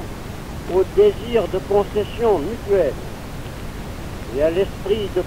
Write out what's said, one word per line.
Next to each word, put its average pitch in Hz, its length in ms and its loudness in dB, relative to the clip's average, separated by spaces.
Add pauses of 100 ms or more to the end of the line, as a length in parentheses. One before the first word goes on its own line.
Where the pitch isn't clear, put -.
(720)
au 185 120 4 (120)
désir 208 520 4
de 160 100 -2 (100)
concession 202 680 2
mutuelle 185 560 2 (1400)
et 143 60 2
à 160 60 6
l'esprit 190 640 0
de 185 140 2